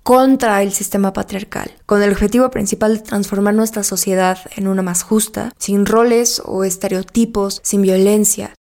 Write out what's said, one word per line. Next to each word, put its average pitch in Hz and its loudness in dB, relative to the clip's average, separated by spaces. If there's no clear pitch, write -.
contra 254 4
el 196 -2
sistema 196 -2
patriarcal, 190 -8
con 202 2
el 202 2
objetivo 226 2
principal 220 -2
de 220 -12
transformar 202 -2
nuestra 220 -2
sociedad 185 0
en 196 -4
una 190 0
más 175 -4
justa, 214 -2
sin 202 0
roles 233 2
o - -4
estereotipos, 196 -2
sin 202 0
violencia, 202 2